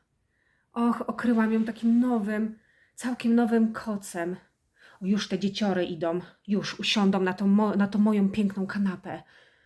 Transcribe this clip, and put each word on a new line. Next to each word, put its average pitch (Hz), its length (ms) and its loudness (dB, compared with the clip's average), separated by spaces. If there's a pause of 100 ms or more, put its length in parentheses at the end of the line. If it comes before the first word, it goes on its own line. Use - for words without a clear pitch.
(720)
Och, 233 280 0
okryłam 226 520 0
ją 220 100 2
takim 233 360 2
nowym, 220 600 0 (360)
całkiem 240 400 0
nowym 226 380 2
kocem. 185 640 -6 (680)
O, 190 40 -6
już 196 220 0
te 190 120 -4
dzieciory 196 460 0
idą, 170 360 -4 (260)
już 196 320 -4
usiądą 196 420 2
na 185 120 0
tą 196 140 -2
mo-, 208 280 4
na 202 120 2
tą 202 120 -2
moją 208 300 4
piękną 196 380 -2
kanapę. 185 560 -6 (420)